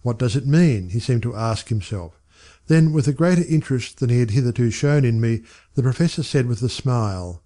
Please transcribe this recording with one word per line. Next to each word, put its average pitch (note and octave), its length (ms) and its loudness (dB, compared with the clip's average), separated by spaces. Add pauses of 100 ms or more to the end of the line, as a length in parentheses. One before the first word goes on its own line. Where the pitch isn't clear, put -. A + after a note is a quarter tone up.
"What A#2+ 180 -4
does A#2 160 0
it C3 100 -2
mean?" C#3 440 2
he A2 100 -2
seemed A#2 240 -2
to A#2+ 120 -6
ask A2+ 340 -4
himself. G2 500 -6 (480)
Then, D#3+ 240 6
with C#3+ 160 0
a D3 60 0
greater E3+ 340 2
interest C#3 520 -2
than B2 100 0
he A#2+ 100 4
had A2+ 120 0
hitherto A#2+ 400 0
shown C#3+ 340 2
in A2+ 160 2
me, A2+ 220 0 (320)
the C3+ 80 0
professor D3 400 0
said B2+ 240 0
with A#2 140 -4
a A#2+ 80 -2
smile F#2+ 760 -4